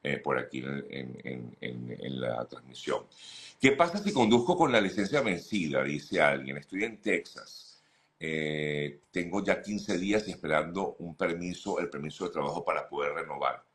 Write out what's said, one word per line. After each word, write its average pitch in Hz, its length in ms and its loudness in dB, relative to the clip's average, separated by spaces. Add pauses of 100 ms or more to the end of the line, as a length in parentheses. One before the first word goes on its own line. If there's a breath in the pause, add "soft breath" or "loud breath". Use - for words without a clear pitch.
eh, 69 140 0
por 69 200 0
aquí 65 220 -4
en, 69 300 -6
en, 64 340 -8
en, 62 380 -10
en, 60 440 -8
en 65 140 -4
la 60 260 -2
transmisión. - 580 -6 (580 loud breath)
"¿Qué 131 100 8
pasa 170 320 4
si 202 80 0
conduzco 120 460 6
con 156 160 6
la 107 80 8
licencia 107 400 2
vencida?", 82 640 2
dice 73 360 -2
alguien, 69 380 4
"Estoy 95 260 -4
en 113 180 -4
Texas, - 800 -4 (380 soft breath)
eh, 76 800 -2 (100)
tengo 90 320 -2
ya 95 200 2
quince 104 360 -4
días 104 300 0
y 95 40 -8
esperando 80 680 -2
un 85 160 -10
permiso, 87 640 -2
el 87 100 -2
permiso 73 360 -8
de - 60 -4
trabajo 73 340 -4
para 76 240 -2
poder 71 240 -2
renovar". 69 500 -4 (120)